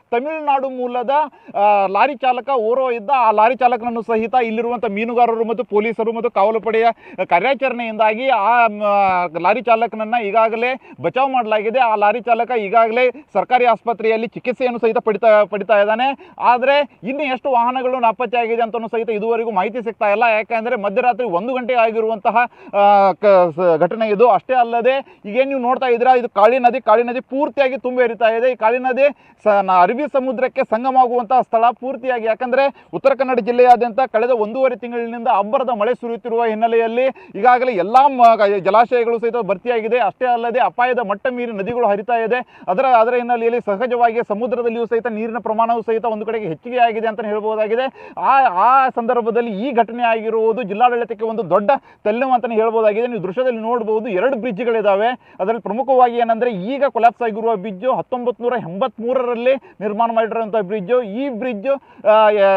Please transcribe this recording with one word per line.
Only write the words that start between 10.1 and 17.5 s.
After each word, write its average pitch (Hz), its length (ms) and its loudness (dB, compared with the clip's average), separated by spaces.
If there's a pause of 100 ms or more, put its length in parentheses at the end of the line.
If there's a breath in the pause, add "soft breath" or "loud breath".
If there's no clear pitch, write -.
ಈಗಾಗಲೇ 226 560 0 (220 loud breath)
ಬಚಾವ್ 254 300 -2
ಮಾಡಲಾಗಿದೆ. 220 460 0
ಆ 233 160 2
ಲಾರಿ 208 320 2
ಚಾಲಕ 233 240 0
ಈಗಾಗಲೇ 233 600 2 (220 loud breath)
ಸರ್ಕಾರಿ 247 320 2
ಆಸ್ಪತ್ರೆಯಲ್ಲಿ 226 640 0
ಚಿಕಿತ್ಸೆಯನ್ನು 240 520 -4
ಸಹಿತ 220 180 0
ಪಡಿತಾ, 214 480 2
ಪಡಿತಾ 208 360 0
ಇದ್ದಾನೆ. 226 480 -2 (100)
ಆದ್ರೆ 254 640 2
ಇನ್ನು 269 200 -6
ಎಷ್ಟು 262 280 -4